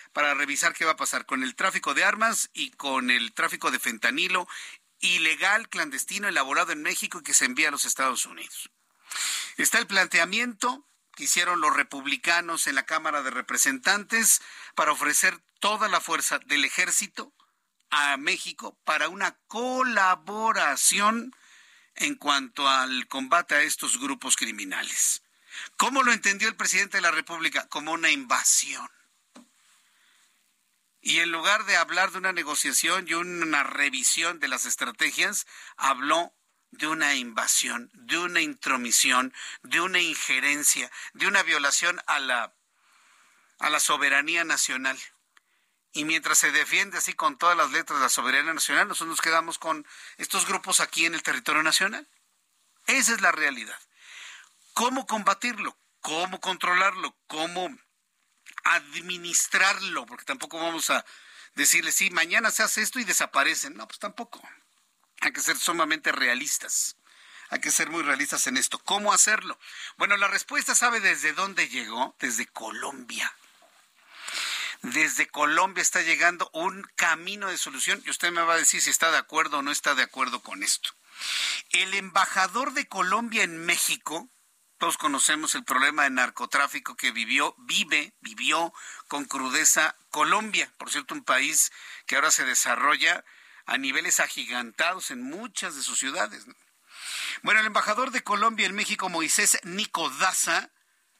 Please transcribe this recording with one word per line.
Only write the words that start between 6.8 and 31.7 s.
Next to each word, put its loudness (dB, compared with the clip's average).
México -6
y -14
que -2
se 4
envía 2
a 0
los -2
Estados 0
Unidos. -14
Está 2
el 2
planteamiento 2
que -14
hicieron 2
los 4
republicanos -2
en -2
la 0
Cámara -2
de -4
Representantes 2
para 2
ofrecer 2
toda 0
la 2
fuerza -2
del 2
ejército -2
a 2
México -4
para 2
una -4
colaboración 2
en 0
cuanto 0
al 0
combate 0
a 6
estos -2
grupos -2
criminales. -4
¿Cómo 4
lo 4
entendió 0
el 0
presidente 0
de 0
la 4
República? -2
Como -6
una 2
invasión. 0
Y 2
en 2
lugar 2
de 4